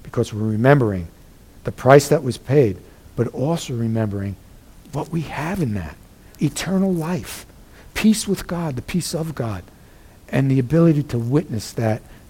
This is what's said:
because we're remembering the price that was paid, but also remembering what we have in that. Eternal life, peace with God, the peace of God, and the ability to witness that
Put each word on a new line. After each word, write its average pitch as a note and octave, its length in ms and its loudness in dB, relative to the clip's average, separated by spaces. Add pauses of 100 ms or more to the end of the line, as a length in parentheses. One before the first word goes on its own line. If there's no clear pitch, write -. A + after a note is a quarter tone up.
because - 280 -4
we're G#2+ 160 -2
remembering A2 600 4 (560)
the - 80 -6
price C#3 360 6
that D#3+ 140 2
was B2+ 160 -4
paid, A#2+ 400 2 (380)
but A#2 120 0
also D#3 460 -4
remembering A2 600 -4 (560)
what D3+ 180 -8
we D#3+ 120 -4
have D#3+ 380 -6
in A#2 140 -2
that. D#2+ 220 -8 (440)
Eternal F#3+ 520 0
life, E3 520 -6 (500)
peace G#3 340 2
with F#3+ 180 -2
God, E3 300 -4
the A#2+ 60 -6
peace - 320 -4
of D#3+ 200 -6
God, G#2 300 -6 (640)
and C3+ 200 0
the C3+ 120 4
ability D3 440 4
to - 140 -4
witness A#2+ 540 -2
that A2 300 -2 (280)